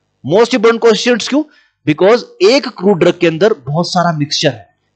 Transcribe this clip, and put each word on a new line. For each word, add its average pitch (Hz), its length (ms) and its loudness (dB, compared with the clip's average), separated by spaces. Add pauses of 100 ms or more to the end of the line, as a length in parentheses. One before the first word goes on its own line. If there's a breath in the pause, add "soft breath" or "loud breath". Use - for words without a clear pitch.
(340)
most 220 160 4
important 233 300 0
constituents 226 480 0
क्यों? 294 160 -2 (420 soft breath)
Because 180 360 2 (200)
एक 247 260 2
crude 196 300 -2
drug 175 200 0
के 180 80 0
अंदर 160 260 0
बहुत 165 400 -6
सारा 175 200 -2
mixture 147 360 -4
है, 113 280 -10 (200)